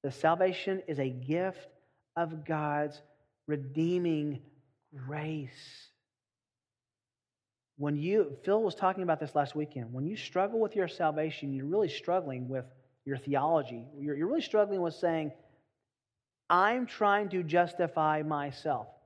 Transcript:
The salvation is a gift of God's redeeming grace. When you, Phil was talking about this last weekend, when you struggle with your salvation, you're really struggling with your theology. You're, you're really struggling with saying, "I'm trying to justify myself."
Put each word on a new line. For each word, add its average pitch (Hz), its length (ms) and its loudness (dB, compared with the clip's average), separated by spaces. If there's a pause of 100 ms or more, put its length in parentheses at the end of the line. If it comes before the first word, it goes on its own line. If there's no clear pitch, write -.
The 139 80 -2
salvation 185 760 2
is 147 100 -2
a 131 100 0
gift 156 600 -4 (480)
of 160 260 -4
God's 147 580 -2 (460)
redeeming 151 960 0 (520)
grace. 147 960 -10 (1900)
When 147 180 -2
you, 160 480 0
Phil 208 180 2
was 196 140 0
talking 190 280 0
about 165 160 0
this 151 140 -6
last 143 220 2
weekend, 131 380 -6
when 135 120 -4
you 202 100 -4
struggle 208 440 -2
with 220 160 0
your 190 120 2
salvation, 151 680 -2
you're 135 120 -4
really 180 240 2
struggling 139 580 -2
with 131 180 -4 (400)
your 139 120 -4
theology. 135 680 0 (120)
You're, 143 180 -4
you're 156 120 0
really 285 140 0
struggling 202 400 2
with 165 120 0
saying, 160 380 0 (1160)
"I'm 214 360 6
trying 202 440 2
to 185 140 0
justify 160 800 2
myself." 143 640 -2 (180)